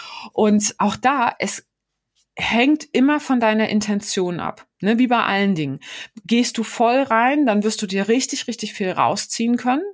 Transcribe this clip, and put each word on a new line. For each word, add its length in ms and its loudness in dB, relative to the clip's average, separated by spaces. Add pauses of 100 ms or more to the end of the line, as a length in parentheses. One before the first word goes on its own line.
(320)
Und 460 2
auch 180 0
da, 440 0
es 260 -6 (720)
hängt 540 0
immer 300 2
von 180 0
deiner 300 2
Intention 720 -2
ab, 260 -8 (140)
ne, 180 2
wie 80 4
bei 160 2
allen 320 2
Dingen. 240 -4 (460)
Gehst 320 2
du 80 -2
voll 380 2
rein, 420 2
dann 180 2
wirst 180 -2
du 60 -4
dir 220 -2
richtig, 400 -2
richtig 240 -8
viel 180 -4
rausziehen 640 0
können 380 -2